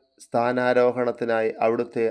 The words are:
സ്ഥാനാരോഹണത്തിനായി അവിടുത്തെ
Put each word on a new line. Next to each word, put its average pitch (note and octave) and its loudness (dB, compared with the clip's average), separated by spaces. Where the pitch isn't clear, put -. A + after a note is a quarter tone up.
സ്ഥാനാരോഹണത്തിനായി A#2+ 0
അവിടുത്തെ A#2+ -2